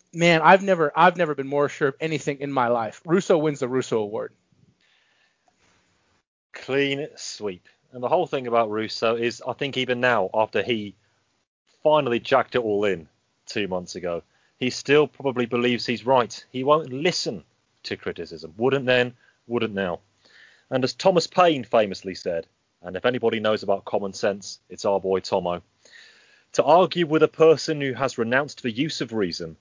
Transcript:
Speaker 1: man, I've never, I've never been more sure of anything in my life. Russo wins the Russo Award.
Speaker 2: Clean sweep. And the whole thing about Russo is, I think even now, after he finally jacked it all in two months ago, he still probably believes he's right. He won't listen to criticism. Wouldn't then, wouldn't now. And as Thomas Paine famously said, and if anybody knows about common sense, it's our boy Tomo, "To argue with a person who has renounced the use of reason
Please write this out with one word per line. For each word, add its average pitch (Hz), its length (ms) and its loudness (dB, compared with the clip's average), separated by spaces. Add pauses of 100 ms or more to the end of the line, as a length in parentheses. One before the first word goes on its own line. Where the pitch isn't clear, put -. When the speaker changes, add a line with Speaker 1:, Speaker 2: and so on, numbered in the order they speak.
(140)
Speaker 1:
man, 165 280 4
I've 185 200 8
never, 170 340 2
I've 170 220 4
never 156 160 0
been 135 120 -6
more 143 220 0
sure 147 200 -2
of 135 120 -4
anything 156 400 -4
in 143 100 -6
my 127 180 2
life. 117 360 -2
Russo 180 320 4
wins 151 240 0
the 127 80 -2
Russo 123 320 -2
Award. 110 320 -6 (2250)
Speaker 2:
Clean 139 640 -2
sweep. - 520 -10 (240)
And 123 100 -14
the 123 60 -2
whole 165 180 2
thing 135 200 -6
about 117 240 2
Russo 110 460 -2
is, 117 300 -4
I 127 60 -6
think 139 240 -6
even 127 240 -2
now, 117 320 2
after 107 300 0
he 107 320 -4 (880)
finally 139 380 2
jacked - 340 2
it 127 80 2
all 104 220 0
in 87 220 -2 (400)
two 104 220 -4
months 90 280 -6
ago, 85 260 -6 (360)
he 127 120 -2
still 143 360 2
probably 123 400 -4
believes 120 400 -2
he's 107 180 -4
right. 120 460 2
He 127 140 -6
won't 147 280 2
listen 139 520 -4 (400)
to 98 120 -8
criticism. 80 600 -12
Wouldn't 131 300 0
then, 123 280 2 (320)
wouldn't 117 260 -2
now. 95 280 -4 (680)
And 131 160 -2
as 127 80 -2
Thomas 185 340 2
Paine 160 380 2
famously 98 500 0
said, 85 320 -6 (360)
and 90 120 -12
if 92 120 -4
anybody 117 340 -2
knows 107 220 0
about 98 240 -2
common 98 260 -4
sense, 101 460 -6 (100)
it's - 160 -14
our 98 160 0
boy 95 200 0
Tomo, 87 420 -4 (920)
"To - 120 2
argue 170 420 4
with 151 160 2
a 151 60 4
person 160 520 4
who 135 140 -4
has 127 240 -4
renounced 127 440 -2
the 127 80 -4
use 135 300 -4
of 117 140 -6
reason 85 460 -4